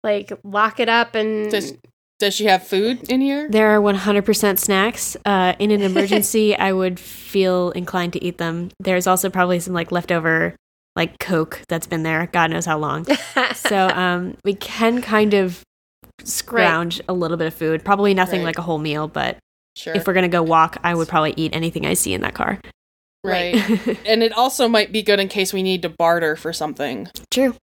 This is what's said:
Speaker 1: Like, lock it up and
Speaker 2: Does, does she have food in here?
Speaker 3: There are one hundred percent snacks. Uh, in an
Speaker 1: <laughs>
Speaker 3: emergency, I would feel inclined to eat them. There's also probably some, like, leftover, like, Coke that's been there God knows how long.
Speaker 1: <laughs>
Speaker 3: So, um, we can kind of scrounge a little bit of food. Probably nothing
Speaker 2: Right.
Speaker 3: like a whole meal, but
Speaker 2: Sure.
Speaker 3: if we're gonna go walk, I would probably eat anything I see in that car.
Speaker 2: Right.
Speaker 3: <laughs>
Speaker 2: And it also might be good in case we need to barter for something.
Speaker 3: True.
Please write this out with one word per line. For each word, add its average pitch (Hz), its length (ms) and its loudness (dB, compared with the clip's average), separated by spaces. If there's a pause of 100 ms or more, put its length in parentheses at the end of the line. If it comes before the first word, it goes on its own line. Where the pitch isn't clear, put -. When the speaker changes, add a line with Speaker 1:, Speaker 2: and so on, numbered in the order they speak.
Speaker 1:
Like, 208 280 -2 (120)
lock 208 360 0
it 233 100 2
up 233 260 2
and 214 340 -2
Speaker 2:
Does, 208 240 -4 (460)
does 202 140 0
she 208 120 -2
have 190 220 4
food 202 420 -2
in 262 120 2
here? 285 280 -2
Speaker 3:
There 214 200 4
are 208 120 6
one 202 140 2
hundred 202 300 0
percent 202 340 2
snacks. 202 640 0
Uh, 185 340 2
in 208 120 2
an 208 100 2
Speaker 1:
<laughs> 196 80 2
Speaker 3:
emergency, 208 680 2
I 190 180 0
would 185 260 0
feel 185 720 0
inclined 175 420 -4
to - 100 -6
eat 175 140 -6
them. 170 320 -6 (100)
There's 185 280 0
also 185 220 2
probably 180 300 2
some, 180 140 -6
like, 170 180 -4
leftover, 170 640 0 (400)
like, 170 240 -2
Coke 165 480 -2
that's 170 200 -4
been 160 160 -4
there 160 280 -2
God 165 200 2
knows 165 140 -4
how 160 120 0
long. 151 340 -4
Speaker 1:
<laughs> 294 40 4 (400)
Speaker 3:
So, 190 340 2
um, 180 560 -2
we 202 80 0
can 226 480 -2
kind 214 320 2
of 185 300 0 (600)
scrounge 170 840 0
a 185 40 0
little 170 240 -2
bit 160 100 -2
of 160 80 -6
food. 160 280 -2
Probably 202 300 2
nothing 185 280 0
Speaker 2:
Right. 170 60 -2
Speaker 3:
like 165 120 -4
a - 20 -6
whole 165 160 -4
meal, 151 300 -4
but 143 300 -4 (380)
Speaker 2:
Sure. - 200 -12
Speaker 3:
if 196 120 0
we're 185 60 2
gonna 185 160 4
go 175 140 2
walk, 160 400 2
I 175 100 0
would 165 140 0
probably 156 280 2
eat 160 180 -2
anything 165 320 -4
I 160 100 0
see - 180 -2
in - 80 -4
that - 140 -4
car. - 240 -2 (640)
Speaker 2:
Right. 180 320 -2
Speaker 3:
<laughs> 208 500 0
Speaker 2:
And 220 160 2
it 226 120 2
also 240 340 0
might 220 240 2
be 214 100 0
good 202 180 2
in 196 100 -2
case 190 220 -2
we 190 120 -2
need 185 180 0
to 175 80 -4
barter 165 460 0
for 160 180 -8
something. 143 540 -6 (240)
Speaker 3:
True. 254 340 2